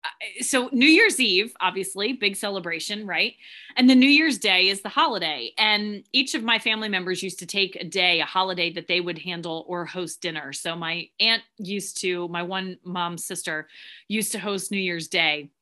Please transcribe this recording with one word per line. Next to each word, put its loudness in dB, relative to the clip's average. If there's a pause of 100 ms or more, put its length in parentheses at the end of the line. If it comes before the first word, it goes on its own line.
uh, -4 (340)
so 0
New 6
Year's 8
Eve, 2
obviously, -2
big 0
celebration, -6
right? -2 (420)
And 8
then 10
New 8
Year's 6
Day 4
is -2
the -8
holiday. 0
And 0
each 0
of -2
my 2
family -2
members -2
used -8
to -12
take -2
a -10
day, 2
a 0
holiday -2
that -10
they 0
would -4
handle -8
or -6
host -10
dinner. -8
So -6
my -6 (100)
aunt 2 (140)
used -6
to, -2
my -4
one -6
mom's -6
sister -8 (400)
used -2
to -6
host -6
New -2
Year's -4
Day. 0 (120)